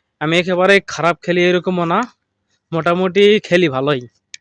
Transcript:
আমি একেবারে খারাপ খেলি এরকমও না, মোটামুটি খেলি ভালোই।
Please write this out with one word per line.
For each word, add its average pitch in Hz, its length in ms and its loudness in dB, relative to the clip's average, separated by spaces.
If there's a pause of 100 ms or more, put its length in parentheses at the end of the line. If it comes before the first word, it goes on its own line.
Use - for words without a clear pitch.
(200)
আমি 156 160 -2
একেবারে 180 380 2 (120)
খারাপ 160 360 -2
খেলি 175 260 -2
এরকমও 180 440 -2
না, 190 60 0 (720)
মোটামুটি 175 520 0 (220)
খেলি 180 220 2
ভালোই। 131 340 -2 (380)